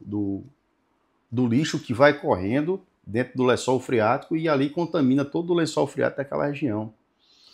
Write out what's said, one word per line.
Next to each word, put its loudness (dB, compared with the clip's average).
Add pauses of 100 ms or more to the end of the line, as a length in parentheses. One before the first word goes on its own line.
do, -4 (840)
do 0
lixo 0
que -8
vai 6
correndo -2 (260)
dentro -4
do 0
lençol 2
freático 0
e -2
ali 0
contamina 0
todo -4
o 2
lençol 0
freático -2
daquela -4
região. -4 (600)